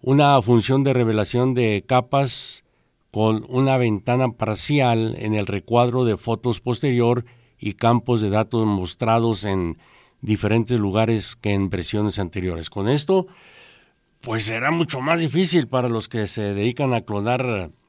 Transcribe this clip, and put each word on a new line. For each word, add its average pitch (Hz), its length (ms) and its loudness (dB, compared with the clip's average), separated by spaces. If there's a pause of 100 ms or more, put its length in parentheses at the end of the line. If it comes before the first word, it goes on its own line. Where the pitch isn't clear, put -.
una 139 400 4
función 120 420 4
de 135 100 2
revelación 120 600 2
de 110 320 0
capas 127 760 -2 (480)
con 110 380 0
una 131 300 2
ventana 123 540 0
parcial 117 880 0
en 107 160 -2
el 104 100 -2
recuadro 120 580 0
de 110 140 2
fotos 117 420 -4
posterior 120 640 0 (340)
y 101 140 -6
campos 117 480 2
de 107 80 0
datos 110 360 0
mostrados 107 800 0
en 92 320 -2 (420)
diferentes 110 600 0
lugares 107 560 0
que 104 180 -4
en 98 160 0
versiones 101 500 -4
anteriores. 87 500 -6
Con 101 200 -4
esto, 180 380 0 (920)
pues 113 260 -4
será 113 260 -2
mucho 165 280 -2
más 156 200 0
difícil 165 480 0
para 123 220 0
los 113 200 -4
que 107 180 -2
se 101 280 -4
dedican 120 380 0
a 113 80 -2
clonar 107 680 -4 (200)